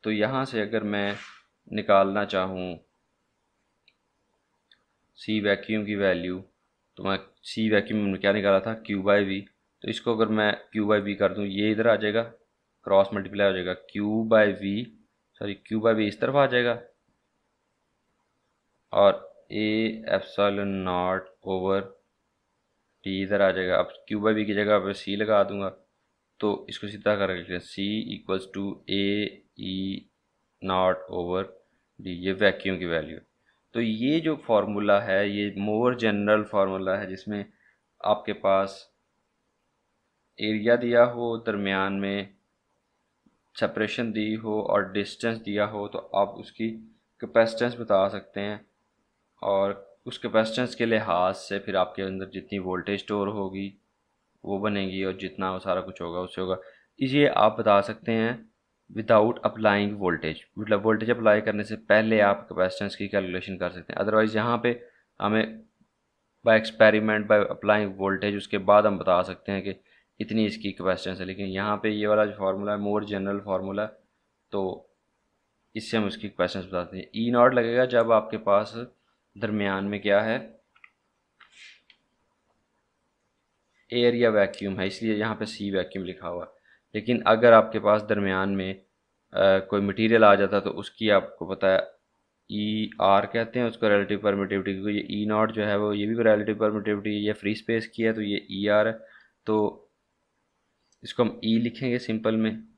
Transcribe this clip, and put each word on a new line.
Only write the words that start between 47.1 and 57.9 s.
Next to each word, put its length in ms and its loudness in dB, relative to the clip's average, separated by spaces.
कैपेसिटेंस 580 2
बता 300 2
सकते 320 -10
हैं 240 -8
और 420 0
उस 100 -12
कैपेसिटेंस 580 -2
के 100 0
लिहाज 500 0
से 240 -8
फिर 180 -8
आपके 240 -2
अंदर 280 -8
जितनी 320 -8
वोल्टेज 380 -4
स्टोर 300 -2
होगी 440 -6
वो 160 -4
बनेगी 440 -2
और 140 -2
जितना 340 -6
वो 80 -6
सारा 220 -2
कुछ 200 -12
होगा 180 -8
उससे 220 -8
होगा। 160 -2
इसे 280 2
आप 320 4
बता 240 6
सकते 300 -6